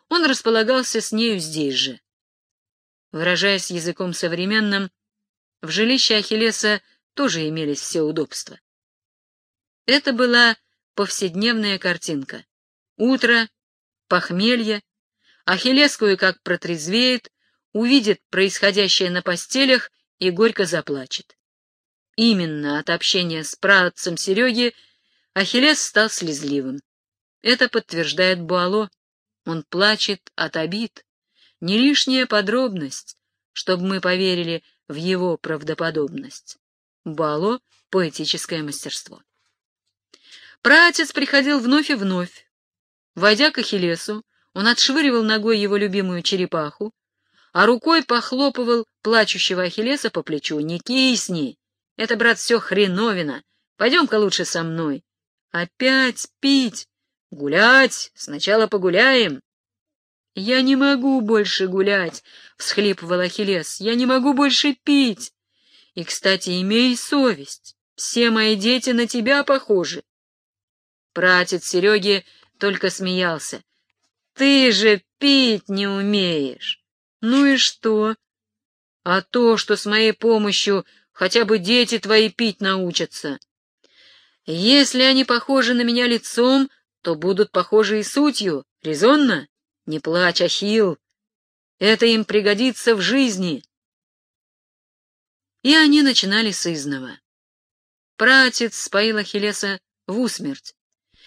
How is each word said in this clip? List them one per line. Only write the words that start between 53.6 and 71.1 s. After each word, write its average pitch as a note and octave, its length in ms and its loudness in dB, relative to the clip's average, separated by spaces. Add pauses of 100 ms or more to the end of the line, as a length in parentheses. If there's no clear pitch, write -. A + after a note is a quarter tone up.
Пойдем-ка B3+ 380 2
лучше G3 300 0
со E3+ 180 -4
мной!» D#3+ 400 -4 (480)
«Опять B3+ 760 -2 (120)
пить! C4+ 480 0 (440)
Гулять! A3 840 2
Сначала G3 540 0
погуляем!» G3+ 760 2 (920)
«Я A#3+ 260 0
не C4 140 2
могу C4+ 460 2
больше G#3 460 0
гулять!» — F#3+ 560 -2 (340)
всхлипывал F3+ 640 -2
Ахиллес. F3+ 580 -4
«Я A3 160 -2
не B3 100 0
могу C4 280 2
больше C#4 400 2
пить! C4+ 600 0 (640)
И, E3 60 -10
кстати, F#3 560 -2
имей A#3 340 2
совесть! A#3 800 -2 (200)
Все A#3 340 0
мои A3 260 2
дети A#3+ 360 0
на A#3+ 140 0
тебя B3 380 0
похожи!» G3 600 0 (1080)